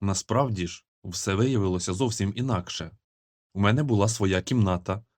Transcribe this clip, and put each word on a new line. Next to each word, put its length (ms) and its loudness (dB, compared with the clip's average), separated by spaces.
Насправді 680 0
ж, 180 -14
все 320 -4
виявилося 580 0
зовсім 420 -2
інакше. 560 -4
У 60 -4
мене 240 4
була 240 4
своя 340 2
кімната 640 0